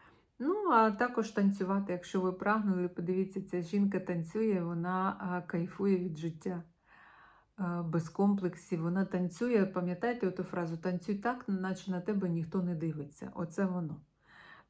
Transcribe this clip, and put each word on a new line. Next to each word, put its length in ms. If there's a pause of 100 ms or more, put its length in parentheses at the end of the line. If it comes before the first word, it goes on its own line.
(380)
Ну, 320
а 200
також 400
танцювати, 600
якщо 280
ви 120
прагнули, 560
подивіться, 540
ця 200
жінка 380
танцює, 600
вона, 600
а, 200
кайфує 580
від 200
життя. 440 (960)
Е, 240
без 260
комплексів, 760
вона 220
танцює, 640
пам'ятаєте 600
оту 140
фразу: 340
«Танцюй 380
так, 340
наче 420
на 100
тебе 280
ніхто 340
не 120
дивиться». 600
Оце 320
воно. 340 (680)